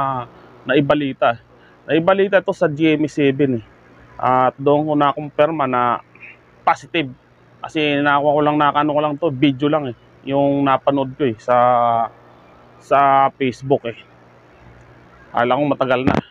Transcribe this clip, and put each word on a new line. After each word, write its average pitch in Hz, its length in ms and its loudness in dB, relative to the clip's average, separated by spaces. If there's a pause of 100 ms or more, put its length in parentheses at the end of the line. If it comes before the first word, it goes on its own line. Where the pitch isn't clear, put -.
(640)
naibalita. 139 720 0 (480)
Naibalita 190 560 2
to 185 160 -6
sa 180 100 0
G 156 300 0
M 139 80 -2
A 139 60 -6
seven, 135 500 0
eh. - 40 -20 (520)
At 127 400 0
doon 147 320 0
ko 151 80 -2
nakumpirma 147 720 -2
na 123 320 -2 (640)
positive. 151 480 -4 (480)
Kasi 147 400 -2
nakuha 143 320 2
ko 151 80 2
lang, 147 160 0
nakano 147 400 0
ko - 20 2
lang 151 220 -2
to, 170 80 -2
video 139 400 0
lang, 147 240 -2
eh, - 20 -14 (300)
yung 139 400 0
napanood 135 500 0
ko, 143 140 0
eh, 107 80 -4
sa, 123 180 0 (1300)
sa 139 560 2
Facebook, 131 500 -2
eh. 113 120 -12 (1300)
Alam 123 320 0
ko - 20 -2 (100)
matagal 127 280 0
na, 139 80 2 (180)